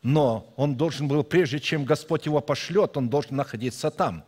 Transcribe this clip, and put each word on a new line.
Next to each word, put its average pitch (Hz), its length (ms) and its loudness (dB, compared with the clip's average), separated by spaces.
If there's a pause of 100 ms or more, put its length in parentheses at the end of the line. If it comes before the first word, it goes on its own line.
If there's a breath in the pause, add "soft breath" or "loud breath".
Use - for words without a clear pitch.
Но 131 540 2
он 139 200 0
должен 147 320 -2
был, 143 160 2
прежде 147 360 2
чем 151 240 -2
Господь 151 440 0
его 151 120 2
пошлёт, 170 560 0
он 127 140 -2
должен 143 260 -2
находиться 127 540 -4
там. 120 380 -4